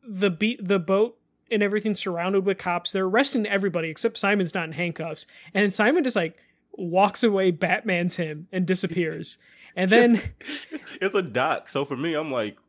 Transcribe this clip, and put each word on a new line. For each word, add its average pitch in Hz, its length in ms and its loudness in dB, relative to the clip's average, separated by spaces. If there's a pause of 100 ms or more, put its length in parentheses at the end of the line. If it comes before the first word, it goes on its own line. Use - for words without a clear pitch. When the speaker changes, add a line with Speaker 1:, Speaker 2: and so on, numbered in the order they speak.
Speaker 1:
the 202 220 0
be-, 214 320 -2
the 190 180 0
boat 196 380 0 (320)
and 208 140 2
everything 208 320 0
surrounded 185 500 -2
with 190 120 0
cops. 175 340 -4
They're 190 140 -2
arresting 226 420 2
everybody 185 420 -2
except 220 280 -2
Simon's 196 360 2
not 170 120 -4
in 160 80 -10
handcuffs. 160 520 -6 (280)
And 202 180 2
Simon 262 320 4
just, 247 140 0
like, 170 200 -2 (360)
walks 190 500 2
away, 196 300 4
Batmans 180 640 -2
him, 156 340 -6
and 185 140 -2
disappears. 170 720 -4 (380)
And 185 140 0
then 233 320 6 (400)
Speaker 2:
<laughs> - 400 -14
It's 196 140 -2
a 196 60 4
dock, 131 480 -2
so 139 160 -2
for 143 100 -6
me, 156 200 -4
I'm 151 160 -2
like 107 260 -2 (120)